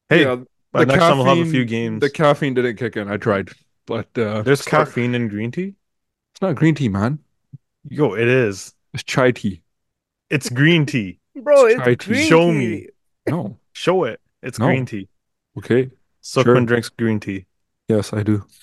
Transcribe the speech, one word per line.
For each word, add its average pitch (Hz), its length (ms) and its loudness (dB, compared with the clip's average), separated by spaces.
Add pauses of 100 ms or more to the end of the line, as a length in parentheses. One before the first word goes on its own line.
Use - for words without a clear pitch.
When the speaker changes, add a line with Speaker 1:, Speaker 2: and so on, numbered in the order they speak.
Speaker 1:
hey, 175 140 6
Speaker 2:
Yeah, 127 140 0 (340)
Speaker 1:
by 131 100 0
Speaker 2:
the 123 60 4
Speaker 1:
next 135 160 4
time 156 140 4
we'll 127 100 0
have 139 100 4
a 170 80 0
few 151 180 0
Speaker 2:
caffeine, 117 40 -4
Speaker 1:
games. 113 340 -4
Speaker 2:
the 143 80 0
caffeine 147 440 0
didn't 123 240 -2
kick 113 200 -6
in. 104 100 -6
I 104 100 -4
tried, 98 320 -2 (360)
but, 113 220 -8 (100)
uh, 110 240 -2
Speaker 1:
There's 139 220 0
Speaker 2:
sorry. 156 220 0
Speaker 1:
caffeine 123 300 -4
in 120 140 -4
green 107 220 -6
tea? 190 240 -8 (580)
Speaker 2:
It's - 80 -20
not 185 140 -2
green 151 200 2
tea, 135 140 -2
man. 104 300 -2 (720)
Speaker 1:
Yo, 135 260 -2
it 117 120 0
is. 117 460 0 (200)
Speaker 2:
It's - 100 -10
chai 127 280 2
tea. 101 300 -6 (680)
Speaker 1:
It's 151 200 -4
green 147 360 2
tea. 104 340 -6 (160)
Speaker 3:
Bro, 277 300 4
Speaker 2:
It's 226 100 4
Speaker 3:
it's 247 100 -4
Speaker 2:
chai 123 100 4
tea. 190 180 -4
Speaker 3:
green 294 160 0
Speaker 1:
Show 170 220 4
Speaker 3:
tea. 160 60 0
Speaker 1:
me. 131 300 -6 (400)
Speaker 2:
No. - 300 -6 (160)
Speaker 1:
Show 180 320 -2
it. 113 140 -6 (220)
It's - 180 -12
Speaker 2:
No. 110 60 2
Speaker 1:
green 131 200 0
tea. 98 220 -10 (500)
Speaker 2:
Okay. 127 340 0 (320)
Speaker 1:
Sukhman - 200 0
Speaker 2:
Sure. 123 220 6
Speaker 1:
drinks 117 240 -2
green 110 300 -2
tea. 98 260 -8 (440)
Speaker 2:
Yes, 107 240 -2
I 104 100 -4
do. 104 220 -2 (180)